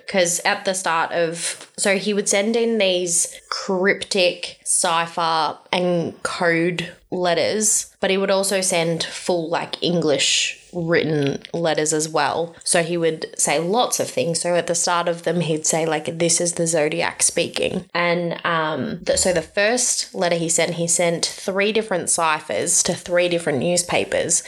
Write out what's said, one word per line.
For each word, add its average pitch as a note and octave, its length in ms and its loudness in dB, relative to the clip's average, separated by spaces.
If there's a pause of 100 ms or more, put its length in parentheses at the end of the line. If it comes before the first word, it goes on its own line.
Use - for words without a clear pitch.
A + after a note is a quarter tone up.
'cause F3 360 0
at G3 220 0
the F#3+ 80 0
start E3 380 -2
of, E3+ 560 -4 (100)
so G3 220 2
he G3+ 160 -2
would G3 120 0
send G#3 280 2
in A#3 240 2
these F3+ 480 0 (220)
cryptic F#3+ 1160 0
cipher E3 920 0 (140)
and F3+ 520 0
code E3+ 680 0 (180)
letters, F3+ 800 2 (120)
but G3 100 2
he F#3+ 80 2
would G3 140 2
also G3 300 2
send E3 420 0
full, E3+ 460 -2
like, D3+ 320 -4
English - 760 2 (160)
written D#3 680 0 (120)
letters D#3 400 0
as D#3 140 0
well. D#3 560 -2
So E3+ 200 2
he E3+ 140 -2
would D#3+ 280 0 (120)
say D3+ 220 2
lots G3 400 0
of A#2+ 100 -4
things. E3 320 0
So F3 140 0
at E3 120 0
the F3 80 -2
start F3 340 0
of E3+ 140 -4
them, E3+ 180 0
he'd D#3 240 -2
say, E3 200 2
like, D#3 340 -2
"This E3 200 2
is E3+ 140 -2
the E3+ 140 0
Zodiac E3 560 0
speaking." - 680 -2
And, E3+ 520 0
um, D#3+ 600 -2
th-, - 140 2
so F#3 140 2
the E3 80 0
first - 760 -2
letter F3 220 2
he E3 120 -2
sent, E3 260 0
he E3+ 120 -2
sent E3+ 380 0
three G3 480 -2
different G3 360 -2
ciphers D#3 760 0
to F#3 100 2
three F3 340 0
different E3+ 320 0
newspapers E3+ 880 0